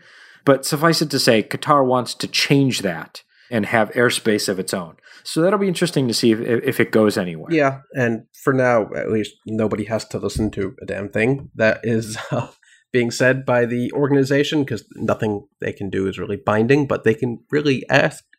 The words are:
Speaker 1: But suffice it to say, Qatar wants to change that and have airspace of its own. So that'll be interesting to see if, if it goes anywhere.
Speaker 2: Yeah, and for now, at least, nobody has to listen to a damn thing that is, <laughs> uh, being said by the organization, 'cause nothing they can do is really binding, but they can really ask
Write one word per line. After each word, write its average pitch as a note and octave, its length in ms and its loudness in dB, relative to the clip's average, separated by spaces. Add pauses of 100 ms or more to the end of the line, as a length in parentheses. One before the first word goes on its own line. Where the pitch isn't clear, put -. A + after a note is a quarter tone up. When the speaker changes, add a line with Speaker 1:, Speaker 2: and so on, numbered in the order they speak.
(440)
Speaker 1:
But C3+ 220 4
suffice D#3 360 2
it D3+ 80 -2
to C3+ 80 -2
say, A#2 240 4
Qatar C#3+ 440 2
wants B2+ 280 0
to - 120 -8
change C3+ 540 2
that E2+ 420 -8 (280)
and A2 160 -2
have A2 260 0
airspace A2+ 560 0
of F#2+ 100 -2
its F#2 160 -6
own. F2 220 -10 (280)
So - 180 -2
that'll G3 160 2
be G3 100 0
interesting E3 400 0
to A2 60 0
see A2+ 180 4
if, A2 80 0
if A#2+ 400 -2
it A2+ 100 2
goes G#2+ 280 4
anywhere. E2+ 340 -6
Speaker 2:
Yeah, C#3 280 0 (140)
and A#2 300 -2 (180)
for C#3+ 120 2
now, B2 420 2
at - 140 -4
least, G#2+ 240 -2 (120)
nobody G#2+ 380 -2
has G#2+ 220 -6
to - 120 -8
listen G2+ 340 -2
to G2 300 -6
a F#2 40 -12
damn F#2+ 240 -8
thing B2+ 440 0
that A2 280 0
is, A2+ 420 -4
<laughs> - 60 -18
uh, A#2+ 180 -4 (440)
being A#2+ 180 0
said C3 340 2
by B2 220 2
the A#2+ 260 -4
organization, C#3+ 720 2
'cause A2+ 200 -6 (120)
nothing G#2 500 -2 (140)
they F#2 120 -4
can G2 180 -8
do G2 160 -2
is F#2+ 120 -4
really F#2 180 -6
binding, A#2 500 2
but - 180 -2
they A2+ 100 4
can A#2+ 260 -4 (100)
really C#3+ 400 0
ask C#3+ 340 0 (140)